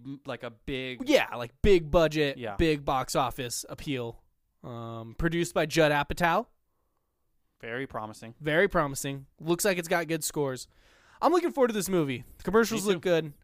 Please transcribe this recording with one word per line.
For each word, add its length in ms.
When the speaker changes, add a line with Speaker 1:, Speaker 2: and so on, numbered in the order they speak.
Speaker 1:
m-, 200
like, 200
a 60
big 580
Speaker 2:
Yeah, 180
like, 140
big 280
budget, 480
Speaker 1:
Yeah. 180
Speaker 2:
big 280
box 320
office 520
appeal. 540
Um, 540
produced 360
by 120
Judd 260
Apatow. 540
Speaker 1:
Very 280
promising. 520
Speaker 2:
Very 280
promising. 580
Looks 240
like 140
it's 100
got 200
good 160
scores. 440
I'm 120
looking 200
forward 160
to 60
this 140
movie. 360
The 60
commercials 420
Speaker 1:
Me 80
Speaker 2:
look 80
Speaker 1:
too. 80
Speaker 2:
good. 220